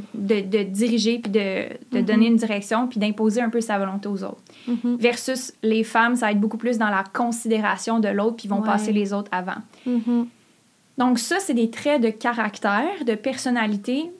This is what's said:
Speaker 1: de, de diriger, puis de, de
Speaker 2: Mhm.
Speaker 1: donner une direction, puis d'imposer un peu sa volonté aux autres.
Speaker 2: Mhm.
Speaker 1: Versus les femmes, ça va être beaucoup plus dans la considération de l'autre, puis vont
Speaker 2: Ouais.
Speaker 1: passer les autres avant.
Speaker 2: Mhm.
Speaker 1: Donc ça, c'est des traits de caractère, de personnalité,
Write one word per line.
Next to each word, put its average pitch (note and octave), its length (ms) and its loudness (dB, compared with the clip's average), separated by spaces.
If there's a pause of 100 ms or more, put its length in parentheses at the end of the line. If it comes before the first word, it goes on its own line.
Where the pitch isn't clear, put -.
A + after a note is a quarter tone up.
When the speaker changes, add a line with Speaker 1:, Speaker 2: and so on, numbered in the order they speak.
(140)
Speaker 1:
de, G#3 280 0
de G3 220 0
diriger, A3 560 2
puis A3 120 -6
de, G3 380 0 (220)
de G#3 80 0
Speaker 2:
Mhm. F#3+ 60 2
Speaker 1:
donner G#3+ 220 6
une A#3 100 6
direction, A3 500 0
puis A#3 120 -6
d'imposer G#3+ 420 0
un A3+ 80 0
peu A#3 120 0
sa A3 160 -2
volonté G3 320 -4
aux F#3+ 140 -6
autres. - 180 -12 (260)
Speaker 2:
Mhm. A#3+ 320 -2
Speaker 1:
Versus A#3+ 540 -2 (100)
les A3 200 2
femmes, A#3 320 2
ça A#3+ 120 0
va G#3+ 40 2
être G#3 80 2
beaucoup A3 180 0
plus A#3 200 0
dans G#3+ 120 2
la G3 140 0 (100)
considération A3+ 840 0
de G#3 100 2
l'autre, G#3 280 0
puis G#3 120 -12
vont G#3+ 120 0
Speaker 2:
Ouais. A3 40 -2
Speaker 1:
passer G#3+ 280 2
les G3+ 200 2
autres G3+ 200 -2
avant. F#3 280 -4 (240)
Speaker 2:
Mhm. A#3+ 420 0 (720)
Speaker 1:
Donc B3 220 4
ça, F4 200 -2
c'est F4 140 -2
des A3+ 180 2
traits D4 300 0
de A3 80 4
caractère, A3+ 960 -2
de A3 100 0
personnalité, B3 1040 -2